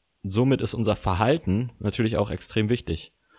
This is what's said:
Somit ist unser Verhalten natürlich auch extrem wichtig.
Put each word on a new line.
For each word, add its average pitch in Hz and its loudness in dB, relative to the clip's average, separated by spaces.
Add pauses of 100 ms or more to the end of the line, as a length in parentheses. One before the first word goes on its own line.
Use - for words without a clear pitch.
(220)
Somit 117 2
ist 110 -2
unser 107 2
Verhalten 110 0
natürlich 110 0
auch 104 0
extrem 107 -2
wichtig. - -4 (240)